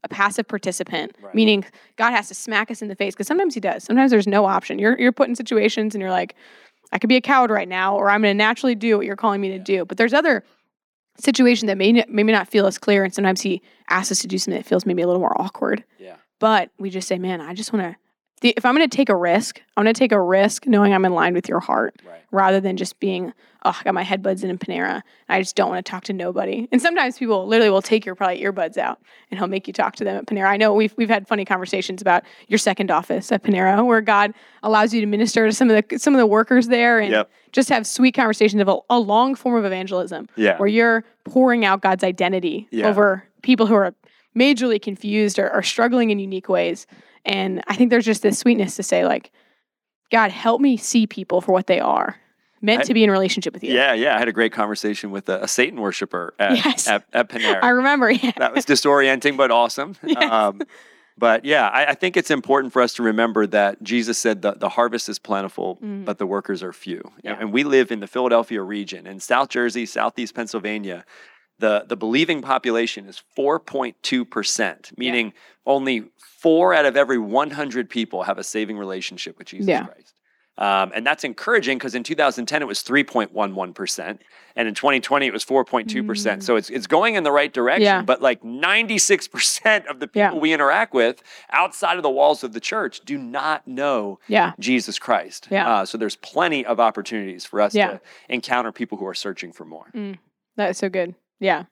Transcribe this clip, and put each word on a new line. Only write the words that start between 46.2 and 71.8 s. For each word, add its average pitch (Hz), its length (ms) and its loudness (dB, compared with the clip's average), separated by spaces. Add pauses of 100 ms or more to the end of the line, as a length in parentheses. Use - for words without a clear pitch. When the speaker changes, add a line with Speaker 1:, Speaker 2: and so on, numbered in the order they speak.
Speaker 1:
ways. 175 360 0 (400)
And 190 420 -2
I 202 60 -2
think 240 140 4
there's 233 160 4
just 214 180 0
this 208 160 2
sweetness 226 380 2
to 196 60 -8
say, 180 240 0
like, - 240 -2 (800)
"God, 220 200 4
help 226 300 0
me 269 160 4
see 220 300 2
people 180 340 -2
for 190 120 0
what 185 160 2
they 180 120 2
are, - 360 0 (440)
meant 233 220 2
Speaker 2:
I - 20 4
Speaker 1:
to 262 100 0
be 220 80 6
in 208 80 6
relationship 190 440 0
with - 100 -14
you." - 80 -4
Speaker 2:
Yeah, 131 220 4
yeah. 123 220 2
I - 20 0
had 120 100 0
a 110 40 -4
great 113 200 0
conversation 104 580 -4
with 98 200 -10
a, 95 120 -2
a 110 60 -6
Satan 123 320 -2
worshiper 92 580 -6
at, 98 240 2
Speaker 1:
Yes. - 240 -2
Speaker 2:
at, 104 180 0 (100)
at - 160 0
Panera. 202 320 -2
Speaker 1:
I 247 80 4
remember, 254 400 2
<laughs> 262 140 0
yeah. 240 120 0
Speaker 2:
That 120 180 -2
was - 120 -2
disorienting, 139 720 2
but 135 120 4
awesome. 120 480 0
Speaker 1:
<laughs> - 60 -18
Yes. 123 260 0
Speaker 2:
Um, 104 300 0 (560)
but 117 300 2
yeah, 139 220 2
I, 139 240 2
I - 20 0
think 180 240 -2
it's 165 120 -2
important 135 440 0
for 127 80 4
us 120 120 2
to 120 80 -6
remember 110 440 2
that 101 360 0
Jesus 113 360 -2
said 104 240 -2
that 101 180 -2
the 101 80 -2
harvest 120 400 -2
is 104 100 -10
plentiful, 95 640 -6
Speaker 1:
Mm. 202 220 -12
Speaker 2:
but - 140 -8
the 202 80 -4
workers 196 360 -6
are 92 120 -12
few. - 260 -12 (220)
Speaker 1:
Yeah. 104 180 -10
Speaker 2:
And 220 140 -8
we 139 100 2
live 135 280 4
in 107 80 -6
the 98 80 -10
Philadelphia 117 520 0
region, 95 460 -10
in 98 140 -18
South 127 280 -2
Jersey, 120 380 -4
Southeast 113 480 -6
Pennsylvania. 104 720 -8 (540)
The, 107 260 0